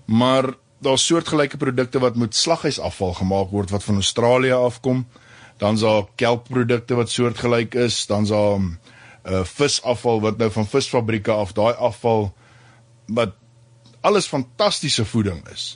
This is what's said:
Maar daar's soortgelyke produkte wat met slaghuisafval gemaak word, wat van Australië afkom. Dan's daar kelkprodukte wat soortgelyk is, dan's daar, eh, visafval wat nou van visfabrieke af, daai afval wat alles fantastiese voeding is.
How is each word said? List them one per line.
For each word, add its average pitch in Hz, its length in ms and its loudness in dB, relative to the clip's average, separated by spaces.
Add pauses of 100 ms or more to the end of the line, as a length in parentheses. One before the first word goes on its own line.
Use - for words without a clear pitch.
Maar 127 480 2 (260)
daar's 135 260 2
soortgelyke 156 520 0
produkte 127 420 -2
wat 123 160 2
met 120 200 -2
slaghuisafval 95 800 -2
gemaak 98 380 -2
word, 101 180 -2
wat 101 140 -2
van 101 160 0
Australië 127 560 2
afkom. 127 480 0 (540)
Dan's 107 260 0
daar 107 320 2
kelkprodukte 120 800 0
wat 117 160 0
soortgelyk 120 640 0
is, 120 320 0
dan's 104 220 0
daar, 104 300 2 (680)
eh, 95 180 -2
visafval 120 800 0
wat 107 160 0
nou 113 140 0
van 110 160 -2
visfabrieke 113 640 -2
af, 107 220 -2
daai 110 200 2
afval 113 580 -2 (760)
wat 110 280 -2 (680)
alles 196 260 2
fantastiese 143 800 -2
voeding 101 460 -2
is. - 240 -12